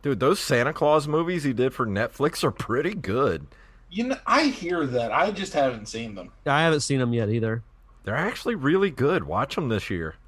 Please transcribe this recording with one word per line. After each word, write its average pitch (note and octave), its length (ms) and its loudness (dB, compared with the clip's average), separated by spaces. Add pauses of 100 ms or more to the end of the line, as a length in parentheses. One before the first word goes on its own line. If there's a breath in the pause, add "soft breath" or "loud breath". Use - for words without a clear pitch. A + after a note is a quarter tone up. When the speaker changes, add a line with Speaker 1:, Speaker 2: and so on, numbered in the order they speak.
Speaker 1:
Dude, C3 200 0
those D3+ 180 4
Santa B2+ 320 2
Claus D3+ 380 2
movies E3 340 0
he C#3 80 0
did B2 220 0
for B2 120 -2
Netflix A#2 560 -2
are C3+ 100 2
pretty D3+ 440 -2
good. G2 520 -2 (420 soft breath)
Speaker 2:
You G#3 160 -4
know, C4 200 -2
I C#4+ 200 4
hear F3 420 -2
that. A#2+ 240 -2
I E3+ 200 2
just F#3+ 200 -8
haven't B2 360 0
seen A2+ 280 -8
them. F#2 160 -14 (140)
Speaker 3:
I D3 160 4
haven't D#3+ 180 4
seen C3+ 200 0
them A#2+ 140 2
yet A2+ 160 2
either. A2+ 340 0 (420)
Speaker 1:
They're G#2 100 -4
actually G#3+ 400 -2
really F3 360 2
good. C#3+ 340 2
Watch G2 320 -2
'em D#3+ 100 -2
this A2 220 0
year. E2 260 -4 (120)